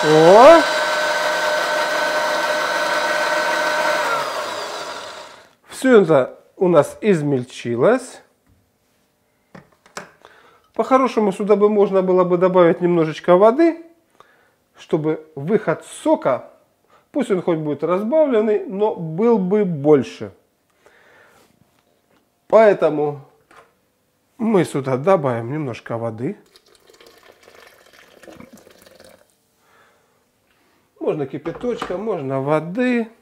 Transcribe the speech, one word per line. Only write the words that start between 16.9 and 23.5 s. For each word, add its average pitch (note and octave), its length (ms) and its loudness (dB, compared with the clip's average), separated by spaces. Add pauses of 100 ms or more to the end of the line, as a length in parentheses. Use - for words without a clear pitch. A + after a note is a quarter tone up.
пусть C4+ 200 -4
он F#3 100 -2
хоть E3+ 160 -2
будет D3+ 260 -6
разбавленный, G#3+ 840 0
но G#3 300 -4
был F#3+ 440 0
бы G3 260 0
больше. C#3 680 0 (2250)
Поэтому D3+ 800 2 (1120)